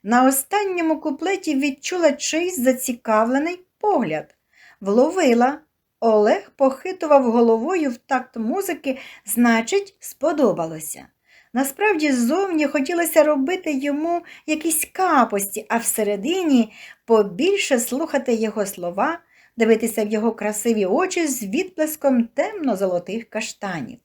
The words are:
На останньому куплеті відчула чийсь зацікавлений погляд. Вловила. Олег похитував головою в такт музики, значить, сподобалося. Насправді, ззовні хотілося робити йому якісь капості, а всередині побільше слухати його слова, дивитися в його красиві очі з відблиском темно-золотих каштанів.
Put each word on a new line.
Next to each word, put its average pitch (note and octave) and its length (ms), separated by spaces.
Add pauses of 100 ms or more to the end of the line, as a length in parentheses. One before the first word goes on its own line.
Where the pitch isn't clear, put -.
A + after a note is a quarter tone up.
На A#3+ 220
останньому E4 760
куплеті E4 540
відчула D4 580
чийсь F4 480
зацікавлений B3+ 1000 (180)
погляд. G3+ 560 (460)
Вловила. B3+ 800 (420)
Олег A3+ 560
похитував C#4 760
головою B3 600
в A#3+ 60
такт - 400
музики, C4+ 640 (280)
значить, A#3+ 760
сподобалося. F3+ 1040 (480)
Насправді, D4+ 580
ззовні D4+ 540
хотілося D#4+ 580
робити D4+ 480
йому D4 500 (240)
якісь D#4 460
капості, A3+ 760
а A3+ 80
всередині A3+ 960 (320)
побільше A#3 760
слухати C4 560
його G#3+ 320
слова, G3 520 (380)
дивитися A3+ 480
в G#3 40
його A3 240
красиві G#3+ 540
очі E4+ 400
з C4 160
відблиском C4+ 920
темно-золотих A3+ 960
каштанів. G3 760